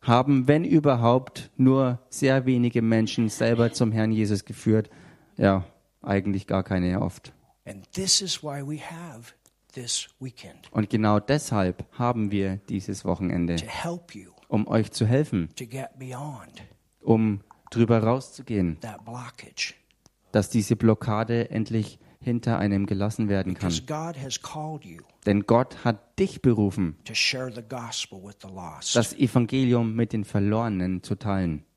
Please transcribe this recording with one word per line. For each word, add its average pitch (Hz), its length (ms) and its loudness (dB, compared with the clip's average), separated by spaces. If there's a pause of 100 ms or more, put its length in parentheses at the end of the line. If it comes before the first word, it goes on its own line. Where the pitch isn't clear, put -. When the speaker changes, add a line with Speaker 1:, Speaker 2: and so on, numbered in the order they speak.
Speaker 1:
haben, 127 460 4
wenn 151 160 4
überhaupt, 127 920 2
nur 131 420 4 (120)
sehr 135 340 2
wenige 120 380 2
Menschen 113 480 2
selber 117 420 2
zum 113 180 2
Herrn 110 220 2
Jesus 104 320 0
geführt. 110 460 0 (480)
Ja, 98 260 2 (380)
eigentlich 98 440 -2
gar 95 160 0
keine 90 380 0
oft. - 320 -6 (320)
Speaker 2:
And 101 280 -18
this 190 280 0
is 185 220 -6
why 143 200 -8
we 147 160 -6
have 160 540 -16 (400)
this - 360 -6 (120)
weekend. - 520 -16
Speaker 1:
Und 107 180 0
genau 107 300 4
deshalb 104 680 0 (100)
haben 120 340 0
wir 98 260 -2 (120)
dieses 98 380 -6
Wochenende, 87 500 0
Speaker 2:
To 80 100 -4
help - 480 -10
you 98 160 -18 (180)
Speaker 1:
um 107 200 0
euch 110 240 2
zu 113 140 0
helfen, 117 500 2
Speaker 2:
to - 80 -12
get 131 340 -12
beyond 131 640 -12 (380)
Speaker 1:
um 110 400 2 (300)
drüber 113 320 4
rauszugehen, 110 800 -2
Speaker 2:
that 110 240 -14
blockage. - 680 -12 (580)
Speaker 1:
dass 104 180 2
diese 113 260 2
Blockade 113 760 0
endlich 110 480 -4 (220)
hinter 120 380 0
einem 101 280 2
gelassen 104 440 -2
werden 95 240 0
kann. 92 160 -2
Speaker 2:
Because 82 160 -2
God 156 360 -8
has 135 180 -8
called 156 440 -10
you 82 180 -18 (240)
Speaker 1:
Denn 101 200 2
Gott - 380 2
hat - 340 -4
dich 190 240 -2
berufen, 101 640 2
Speaker 2:
to 110 100 -14
share 127 360 -2
the 113 120 -14
gospel 113 600 -10
with 104 200 -16
the 98 60 -16
lost. 85 460 -8
Speaker 1:
das 117 200 2
Evangelium 120 800 2
mit 117 180 -2
den 107 140 -4
Verlorenen 101 760 -2
zu - 120 -4
teilen. 92 500 -4 (120)